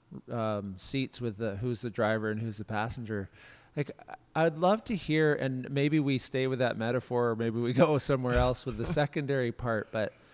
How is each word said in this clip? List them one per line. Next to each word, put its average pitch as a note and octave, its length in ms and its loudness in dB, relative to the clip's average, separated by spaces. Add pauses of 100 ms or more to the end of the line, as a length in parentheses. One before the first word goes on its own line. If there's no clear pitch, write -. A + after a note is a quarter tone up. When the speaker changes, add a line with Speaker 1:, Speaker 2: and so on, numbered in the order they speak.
(300)
Speaker 1:
um, G#2+ 480 -2
seats - 440 -4
with A2+ 160 -4
the, G#2+ 180 -2
who's A#2 260 -4
the A#2+ 80 -6
driver A2 420 0
and G#2+ 100 -4
who's A2 160 -6
the G#2 80 -8
passenger. G#2+ 640 -4 (480)
Like, D3 140 -4 (180)
I-, - 340 -4
I'd E3 140 2
love F#3+ 280 2
to A3+ 100 -2
hear, D#3 400 2
and C3 340 -2
maybe C#3+ 320 2
we C#3 160 2
stay C3 300 0
with C3 120 0
that A#2 180 2
metaphor, A#2+ 520 2
or A2+ 80 2
maybe A2+ 220 0
we A#2+ 140 2
<laughs> B2+ 140 8
go D3+ 100 4
somewhere B2+ 400 2
else B2 280 2
with A#2 120 -4
the A2+ 80 -2
Speaker 2:
<laughs> D3+ 160 0
Speaker 1:
secondary C#3 520 0
part, A2+ 400 -2
but G#2+ 200 -2 (200)